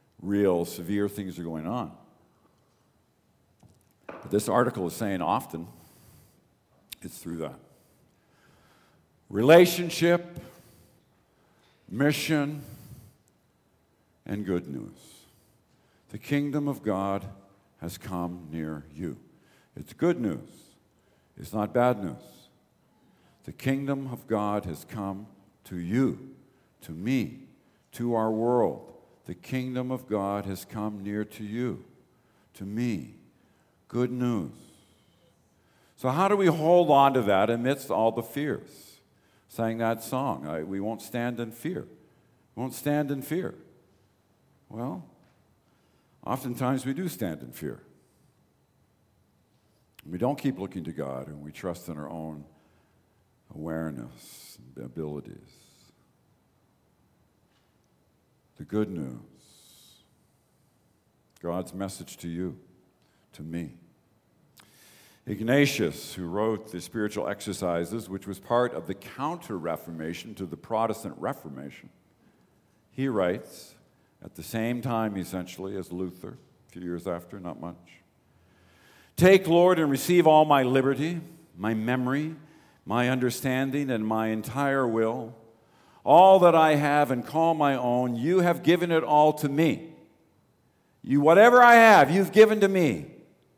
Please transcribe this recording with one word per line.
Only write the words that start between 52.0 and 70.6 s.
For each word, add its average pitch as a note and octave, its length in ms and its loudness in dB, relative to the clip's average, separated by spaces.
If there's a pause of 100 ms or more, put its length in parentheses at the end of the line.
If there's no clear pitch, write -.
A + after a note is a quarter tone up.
own D#2+ 340 -12 (1120)
awareness D#2 1040 -12 (160)
and B1 100 -14
abilities. D2 520 -12 (3250)
The D2+ 80 -14
good G#2 240 -2
news, - 1120 -14 (1400)
God's F2 320 -6
message F#2+ 440 -10
to F2 100 -12
you, E2+ 320 -8 (720)
to - 120 -18
me. D#2+ 320 -10 (1500)
Ignatius, A2+ 920 0
who F#2 100 -8
wrote G#2 460 -4
the F2+ 100 -10
Spiritual G#2 460 -6
Exercises, F#2 840 -6
which F#2+ 180 -12
was F#2+ 120 -12
part A#2+ 340 0
of - 140 -10
the E3+ 60 -6
Counter-Reformation E2+ 1400 -10
to G2 100 -10
the E2 120 -12
Protestant A2 600 -4